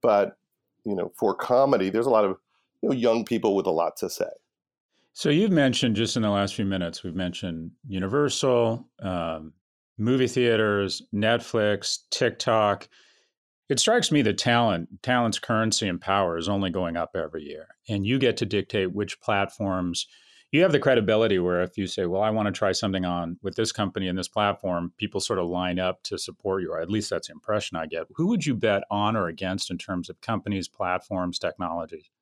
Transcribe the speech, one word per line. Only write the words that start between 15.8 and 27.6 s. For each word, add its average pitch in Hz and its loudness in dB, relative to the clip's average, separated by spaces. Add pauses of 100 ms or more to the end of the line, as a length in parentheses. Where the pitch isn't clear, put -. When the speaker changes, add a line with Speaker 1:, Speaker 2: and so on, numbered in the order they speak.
Speaker 2:
and 87 -4
power 95 2
is 82 -4
only 95 0
going 85 -2
up 85 -4
every 80 -6
year. 76 -14 (200)
And 101 -2
you 123 0
get 127 2
to 110 0
dictate 95 -2
which 101 -6
platforms. 98 -2 (420)
You 156 4
have 185 4
the 143 4
credibility 110 4
where 87 2
if 90 -6
you 98 -2
say, 92 -2
"Well, 92 -2
I 110 2
wanna 104 0
try 98 0
something 95 -2
on 87 -4
with 95 -6
this 110 -2
company 98 -4
and 92 -2
this 90 -4
platform," 92 -2
people 101 -4
sort 101 -2
of 87 -2
line 90 -2
up 92 -2
to 95 -8
support 95 -4
you, 82 -6
or 82 -4
at 85 -6
least 104 0
that's 85 -4
the 82 -16
impression 104 -4